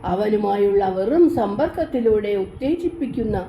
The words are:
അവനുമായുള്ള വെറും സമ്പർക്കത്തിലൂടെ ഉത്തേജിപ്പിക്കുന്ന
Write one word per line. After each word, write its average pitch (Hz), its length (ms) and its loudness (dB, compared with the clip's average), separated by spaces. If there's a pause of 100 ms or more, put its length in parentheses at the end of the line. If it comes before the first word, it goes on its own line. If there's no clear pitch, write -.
അവനുമായുള്ള 202 840 0
വെറും 214 400 2
സമ്പർക്കത്തിലൂടെ 226 1040 0
ഉത്തേജിപ്പിക്കുന്ന 262 1000 -4 (120)